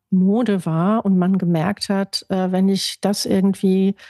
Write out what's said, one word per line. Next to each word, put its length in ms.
Mode 540
war 400
und 120
man 200
gemerkt 520
hat, 400
äh, 220
wenn 180
ich 320
das 240
irgendwie, 680